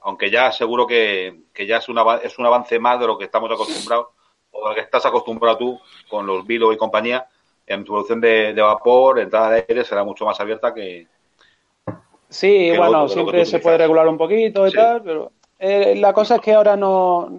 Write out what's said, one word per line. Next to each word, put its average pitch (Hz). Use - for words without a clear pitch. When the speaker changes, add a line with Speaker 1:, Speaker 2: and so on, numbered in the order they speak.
Speaker 1:
Aunque 98
ya 120
seguro 117
que, 95
que 101
ya 110
es 113
un 117
ava-, 117
es 117
un 123
avance 120
más 123
de 120
lo 110
que 101
estamos 110
acostumbrados 107
o 107
de 107
lo 107
que 110
estás 120
acostumbrado 117
tú 123
con 104
los 95
Vilo 113
y 107
compañía. 113
En 101
tu 98
producción 104
de, 110
de 107
vapor, 123
entrada 107
de 113
aire 117
será 101
mucho 101
más 104
abierta 110
que 90
Speaker 2:
Sí, -
Speaker 1:
que -
lo 165
Speaker 2:
bueno, 165
Speaker 1:
otro, 139
de -
lo 165
que -
Speaker 2:
siempre 175
Speaker 1:
tú -
Speaker 2:
se 165
puede 165
Speaker 1:
utilizas. 165
Speaker 2:
regular 160
un 156
poquito 202
y 190
Speaker 1:
Sí. -
Speaker 2:
tal, 226
pero, 165
eh, 202
la 202
cosa 214
es -
que 214
ahora 208
no, 185